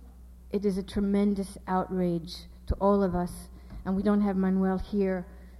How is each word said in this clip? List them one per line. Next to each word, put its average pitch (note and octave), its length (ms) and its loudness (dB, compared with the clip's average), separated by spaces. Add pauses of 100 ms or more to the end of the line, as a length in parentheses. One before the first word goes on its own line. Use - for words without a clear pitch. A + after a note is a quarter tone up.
(500)
it G3+ 140 -2
is G3 140 2
a G3+ 40 -4
tremendous G3+ 840 0
outrage F3+ 680 0 (320)
to - 80 0
all G3 280 4
of F3+ 120 0
us, F3+ 340 -4 (360)
and F#3+ 120 0
we G3 60 0
don't G#3 200 4
have G3+ 140 0
Manuel F#3+ 420 2
here F#3 480 -2 (340)